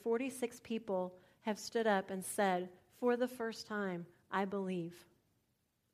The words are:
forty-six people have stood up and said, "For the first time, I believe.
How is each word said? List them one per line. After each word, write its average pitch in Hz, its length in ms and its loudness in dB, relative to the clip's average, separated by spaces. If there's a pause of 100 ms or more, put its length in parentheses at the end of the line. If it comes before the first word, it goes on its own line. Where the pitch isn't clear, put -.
forty-six 240 640 0
people 185 500 -2 (280)
have 208 160 0
stood 226 280 0
up 196 240 4
and 190 140 -4
said, 185 440 2 (300)
"For 240 180 4
the 247 120 2
first 226 400 -6
time, 185 380 -2 (220)
I 196 160 2
believe. 185 520 -2 (960)